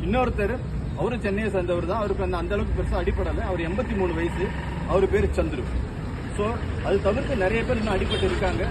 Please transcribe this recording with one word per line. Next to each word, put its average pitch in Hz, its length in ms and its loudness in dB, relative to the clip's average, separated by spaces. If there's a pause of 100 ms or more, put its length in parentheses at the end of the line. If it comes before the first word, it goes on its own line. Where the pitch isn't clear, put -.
இன்னொருத்தர், 226 500 0 (460)
அவரு 226 160 0 (100)
சென்னையை 208 300 0
சேர்ந்தவர் 175 340 0
தான். 220 120 0
அவருக்கு 196 260 0
அந்த, 175 140 0
அந்த 175 120 -2
அளவுக்கு - 240 0
பெருசா 185 240 0
அடிபடல. 165 480 0
அவர் 170 180 -2
எண்பத்தி 202 320 -2
மூணு 175 200 2
வயசு. 170 260 0 (440)
அவரு 190 220 4
பேரு 202 160 4 (100)
சந்துரு. 151 260 0 (720)
So, 208 100 0 (400)
அது 185 180 4
தவிர்த்து 226 300 2 (100)
நிறைய 214 220 2
பேர் 247 140 2
இன்னும் 214 160 0
அடிபட்டு 190 340 2
இருக்காங்க. 180 400 0